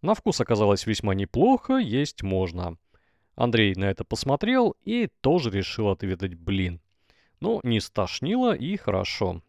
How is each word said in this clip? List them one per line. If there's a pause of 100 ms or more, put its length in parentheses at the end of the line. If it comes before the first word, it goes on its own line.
На
вкус
оказалось
весьма
неплохо,
есть
можно. (560)
Андрей
на
это
посмотрел
и (120)
тоже
решил
отведать
блин. (600)
Но
не
стошнило,
и
хорошо.